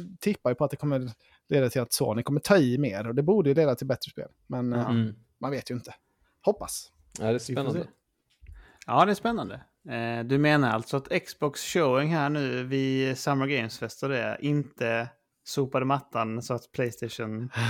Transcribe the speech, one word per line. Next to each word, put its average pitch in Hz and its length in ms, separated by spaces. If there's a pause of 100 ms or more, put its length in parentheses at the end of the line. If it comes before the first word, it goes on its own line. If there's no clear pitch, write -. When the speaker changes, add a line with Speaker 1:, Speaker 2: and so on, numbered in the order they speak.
(200)
Speaker 1:
tippar 202 320
ju 123 40
på - 100
att 135 60
det - 60
kommer 131 340 (380)
leda 135 200
till 131 120
att 117 120
Sony 117 300
kommer 143 160
ta - 180
i 127 200
mer, 113 300
och 120 80
det 143 80
borde 175 260
ju 139 60
leda 151 200
till 135 120
bättre - 240
spel. - 160 (200)
Men, 123 240
Speaker 2:
Ja. 120 60
Speaker 1:
eh, 113 120
Speaker 3:
Mm. 113 260 (240)
Speaker 1:
man 131 120
vet 131 200
ju 123 40
inte. 107 180 (480)
Hoppas. - 500 (280)
Speaker 3:
Ja, - 60
det 110 40
är 117 40
Speaker 2:
Vi 120 60
får 120 60
se. 135 80
Speaker 3:
spännande. 139 340 (1000)
Speaker 2:
Ja, 143 180
det 208 60
är 196 40
spännande. 143 460 (280)
Eh, 117 360
du 135 120
menar 147 320
alltså 110 280
att 165 280
Xbox - 360
showing 147 540
här 143 140
nu 131 340
vid 131 540
Summer 139 300
Games 123 320
Fest 113 240
och 139 60
det 113 320
inte 120 680 (340)
sopade 131 420
mattan 117 560
så 123 120
att - 180
Playstation, 113 800 (200)